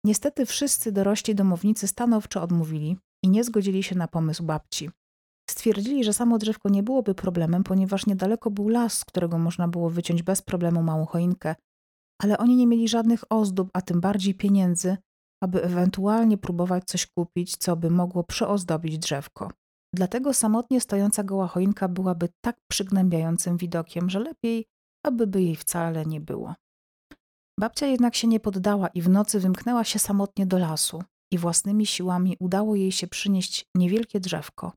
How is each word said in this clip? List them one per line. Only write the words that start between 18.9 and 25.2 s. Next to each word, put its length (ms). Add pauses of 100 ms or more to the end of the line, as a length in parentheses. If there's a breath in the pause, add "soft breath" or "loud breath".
drzewko. 540 (440)
Dlatego 380
samotnie 480
stojąca 420
goła 240
choinka 400
byłaby 420 (140)
tak 140 (140)
przygnębiającym 880
widokiem, 520
że 100
lepiej, 460 (400)
aby 220